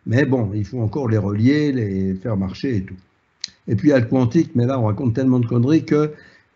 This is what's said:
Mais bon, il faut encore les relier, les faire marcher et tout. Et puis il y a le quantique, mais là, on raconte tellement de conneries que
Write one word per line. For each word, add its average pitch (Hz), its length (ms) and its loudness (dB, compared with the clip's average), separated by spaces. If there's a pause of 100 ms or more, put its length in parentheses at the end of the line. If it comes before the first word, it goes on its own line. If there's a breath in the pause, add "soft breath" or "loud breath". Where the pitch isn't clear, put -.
Mais 131 200 2
bon, 123 280 0
il 104 120 -4
faut 127 140 -10
encore 120 300 -2
les 110 80 2
relier, 117 540 2
les 98 440 -2
faire 104 220 -4
marcher 95 400 -4
et 95 60 -4
tout. 95 120 -14 (720 loud breath)
Et 117 80 0
puis 151 140 2
il - 20 6
y - 20 6
a 131 60 6
le 117 60 2
quantique, 131 500 2
mais 120 100 2
là, 131 140 -2
on 113 60 0
raconte 110 280 -2
tellement 131 260 2
de 120 60 0
conneries 123 400 2
que 151 260 0 (440 loud breath)